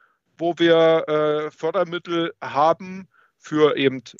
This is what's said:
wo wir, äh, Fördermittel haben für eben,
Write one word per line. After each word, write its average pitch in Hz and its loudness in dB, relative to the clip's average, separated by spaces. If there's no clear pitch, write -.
wo 170 -4
wir, 165 4
äh, 151 -2
Fördermittel 170 -6
haben 165 -2
für 151 0
eben, 131 -2